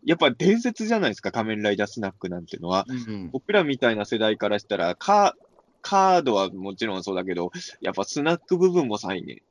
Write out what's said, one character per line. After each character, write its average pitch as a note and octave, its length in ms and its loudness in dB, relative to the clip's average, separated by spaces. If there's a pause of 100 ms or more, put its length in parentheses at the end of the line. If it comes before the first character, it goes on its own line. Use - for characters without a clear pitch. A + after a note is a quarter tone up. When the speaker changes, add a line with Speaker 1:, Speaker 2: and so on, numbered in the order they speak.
Speaker 1:
や D#3+ 120 4
っ - 20 -18
ぱ C#3+ 140 4
伝 G3 280 4
説 A3 280 -4
じ A#3 40 2
ゃ A3+ 60 2
な F3+ 80 2
い A2+ 40 2
で G2+ 40 -6
す - 80 -14
か、 G2 80 -4
仮 A2 200 -2
面 G#2+ 120 -4
ラ G#2 80 2
イ G2+ 60 2
ダ G#2 100 -2
ー - 20 -10
ス A2+ 120 -10
ナ G2 80 -4
ッ F#2+ 40 -8
ク - 160 -10
な F2 120 -6
ん E2 60 -16
て - 100 -12
の E2+ 120 -10
は。 F#2+ 200 0
Speaker 2:
う B2+ 40 -8
ん B2+ 40 -6
う A2+ 220 -10
ん。 F2 120 -12
Speaker 1:
僕 C3 220 -6
ら G3+ 100 4
み C#3 160 -2
た A#2+ 140 4
い G#2+ 40 -2
な G#2 80 -2
世 A2+ 140 -2
代 G#2+ 180 2
か G#2 120 -2
ら G#2 100 0
し - 80 -8
た G#2 100 -2
ら、 F2 200 0
カ-、 G3+ 400 2 (440)
カ F#3+ 360 4
ー E3+ 60 4
ド B2+ 120 0
は F#2+ 160 0
も F#2+ 240 -10
ち A2+ 120 -4
ろ G2 100 -4
ん F2+ 80 -8
そ G2 80 -6
う - 20 -2
だ F#2 100 -4
け F#2 120 -4
ど、 F2 160 -4 (280)
や F#2+ 120 -4
っ - 20 -10
ぱ G2 80 -4
ス - 180 -4
ナ D#3+ 140 2
ッ E3+ 40 -4
ク - 180 -2
部 F3+ 160 4
分 D#3+ 160 2
も G#2 100 -2
再 F#2+ 220 -6
現。 A#1+ 300 -16